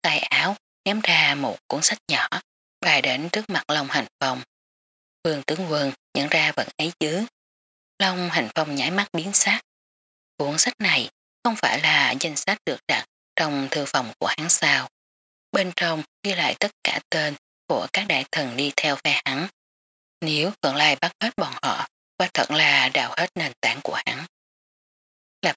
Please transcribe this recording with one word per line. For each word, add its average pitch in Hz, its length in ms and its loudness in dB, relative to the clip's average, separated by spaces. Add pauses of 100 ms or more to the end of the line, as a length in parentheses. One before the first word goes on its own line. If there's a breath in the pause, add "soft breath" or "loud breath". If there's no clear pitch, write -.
tay 151 180 2
áo, 170 360 2 (300)
ném 208 160 2
ra 156 340 4
một 135 220 -2 (100)
cuốn 143 140 -2
sách 202 160 2 (100)
nhỏ, - 200 0 (540)
bài 151 200 4
đến 139 300 0
trước 214 180 -2
mặt 165 200 -2
Long 147 180 0
Hành 135 200 0 (120)
Phong. 127 220 0 (840)
Vương 147 200 0
tướng 165 280 -4
quân 143 200 2 (220)
nhận 143 140 0
ra 151 280 2
vật 123 120 -2 (100)
ấy 160 220 -2
chứ? 165 260 0 (760)
Long 180 300 0
Hành 180 260 0
Phong 151 200 0
nháy 139 160 0
mắt 202 220 0
biến 175 200 -2
sắc. 208 280 2 (760)
Cuốn 147 200 0
sách 233 220 2
này 147 300 0 (340)
không 233 120 2
phải 135 260 2
là 143 380 2
danh 160 160 -2
sách 202 300 -2
được 135 220 -2
đặt 120 180 0 (300)
trong 143 360 -2
thư 143 160 -2
phòng 123 320 -2
của 95 80 -2 (100)
hắn 156 120 -2
sao? 143 400 2 (640)
Bên 185 240 0
trong 160 280 0 (200)
ghi 196 120 -2
lại 156 240 0
tất - 120 -2 (120)
cả - 160 -2 (100)
tên 151 260 0 (320)
của 120 260 0
các 202 140 0
đại 135 240 0
thần 127 260 -2
đi 143 180 0
theo 147 200 2
phe 139 300 0
hắn. 139 220 -2 (760)
Nếu 156 300 0 (120)
Phượng 139 120 2
Lai 147 200 4
bắt 170 240 0
hết 226 180 -2
bọn 151 240 -4
họ, - 260 -2 (300)
quả 180 160 0
thật - 180 2
là 143 380 4
đào 123 280 0
hết 170 180 0
nền 156 160 -4 (100)
tảng 117 220 0
của - 220 -4
hắn. 139 200 -6 (1160)
Lập 160 160 2